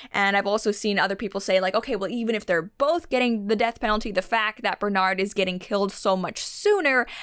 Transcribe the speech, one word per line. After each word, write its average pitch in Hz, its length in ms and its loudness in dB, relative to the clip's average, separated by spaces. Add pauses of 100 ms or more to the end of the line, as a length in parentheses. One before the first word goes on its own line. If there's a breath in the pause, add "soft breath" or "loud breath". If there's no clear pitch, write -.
(120 loud breath)
And 196 240 2
I've 196 120 0
also 208 240 2
seen 208 280 0
other 196 160 2
people 196 240 -6
say, 190 220 2
like, 190 140 0
"Okay, 220 200 -2
well, 190 140 -4
even 226 260 -2
if 208 100 -6
they're 170 180 2
both 302 460 0
getting 240 380 0
the 220 80 2
death 226 240 0
penalty, 214 320 0
the 190 120 0
fact 220 400 -2
that 202 160 -2
Bernard 190 420 0
is 196 140 -2
getting 185 240 0
killed 202 320 -2
so 190 260 0
much 180 260 -6
sooner, 294 640 2 (180 loud breath)